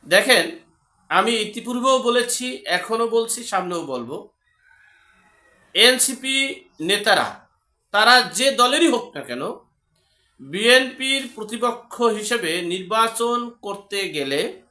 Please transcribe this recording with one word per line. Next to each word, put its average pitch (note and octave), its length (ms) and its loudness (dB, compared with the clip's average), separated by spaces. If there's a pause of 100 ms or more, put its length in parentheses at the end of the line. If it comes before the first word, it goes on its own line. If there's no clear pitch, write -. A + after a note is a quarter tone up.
দেখেন, G3+ 380 4 (640)
আমি G3 220 4
ইতিপূর্বেও A#3+ 680 0
বলেছি, A#3+ 460 0 (200)
এখনো A3+ 420 -2
বলছি, A3+ 360 -2
সামনেও F3+ 420 -4
বলবো, B2+ 320 -8 (1600)
এনসিপি B3+ 640 2 (460)
নেতারা, F3 460 2 (640)
তারা A3 300 6
যে A3 300 -2
দলেরই C#4 400 4
হোক A#3+ 140 -2 (100)
না C#3+ 60 -10
কেন, B2+ 220 -8 (960)
বিএনপির B3+ 840 2 (120)
প্রতিপক্ষ A3+ 680 -6
হিসেবে G#3+ 500 0 (100)
নির্বাচন A3 760 -2 (240)
করতে G3+ 380 -8 (100)
গেলে D3+ 600 -4